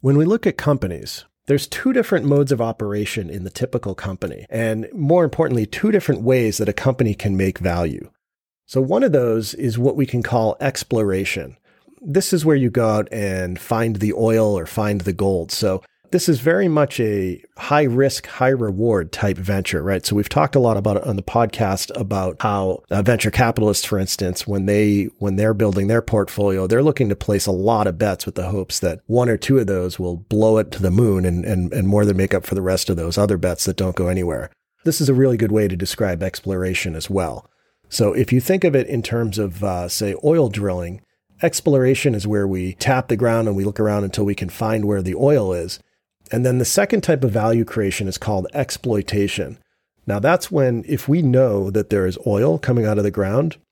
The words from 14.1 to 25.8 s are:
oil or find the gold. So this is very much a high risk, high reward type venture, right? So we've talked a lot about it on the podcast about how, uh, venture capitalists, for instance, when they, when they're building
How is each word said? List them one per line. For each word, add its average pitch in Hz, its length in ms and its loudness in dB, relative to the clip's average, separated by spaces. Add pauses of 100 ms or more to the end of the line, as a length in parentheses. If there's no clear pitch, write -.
oil 110 440 2
or 82 100 -6
find 104 340 -2
the 92 120 -2
gold. 90 380 -2
So 95 300 -2 (300)
this 180 180 0
is 143 100 4
very 185 300 2
much 151 320 0
a 101 420 -2 (140)
high 147 260 2
risk, 135 440 0
high - 200 0
reward 107 640 0
type 101 240 -2
venture, 92 480 -2
right? 95 220 -2
So 104 100 0
we've 104 140 0
talked 147 260 0
a 139 40 6
lot 117 180 2
about 101 180 0
it 98 80 -2
on 107 140 -2
the 98 40 -6
podcast 107 760 -2
about 98 400 -2
how, 98 500 -2
uh, 95 120 0
venture 107 280 2
capitalists, 110 560 2
for 101 140 -2
instance, 92 480 -4
when 98 200 -2
they, 104 420 2 (100)
when 101 160 -2
they're 107 180 2
building 98 340 2